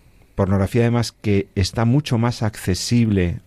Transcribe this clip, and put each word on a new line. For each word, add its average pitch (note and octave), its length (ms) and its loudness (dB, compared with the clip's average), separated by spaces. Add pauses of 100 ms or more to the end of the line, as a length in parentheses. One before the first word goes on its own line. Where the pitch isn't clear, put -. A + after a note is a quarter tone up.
(360)
pornografía G2 480 0
además A#2 280 0
que - 440 -2
está G2 280 -2
mucho B2 340 2
más A#2+ 240 -2
accesible G2+ 1040 0